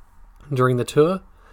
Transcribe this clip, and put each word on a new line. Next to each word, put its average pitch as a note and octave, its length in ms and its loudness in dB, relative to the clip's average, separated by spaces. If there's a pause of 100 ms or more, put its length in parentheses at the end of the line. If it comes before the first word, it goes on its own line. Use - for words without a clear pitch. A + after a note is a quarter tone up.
(500)
During B2+ 280 0
the A#2 60 -4
tour, E3+ 360 0 (320)